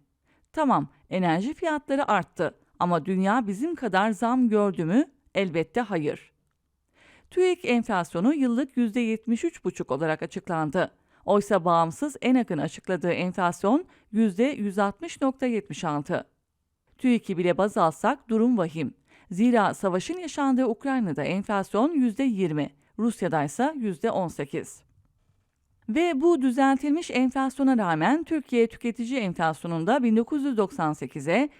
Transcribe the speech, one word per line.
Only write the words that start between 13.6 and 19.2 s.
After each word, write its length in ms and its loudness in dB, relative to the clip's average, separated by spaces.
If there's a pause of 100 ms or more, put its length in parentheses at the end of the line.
yüzde 320 2
yüz 340 -2
altmış 440 -4
nokta 240 0
yetmiş 380 -4
altı. 400 -2 (760)
tüik'i 400 0
bile 200 2
baz 180 0
alsak 520 0
durum 300 2
vahim. 360 -4 (360)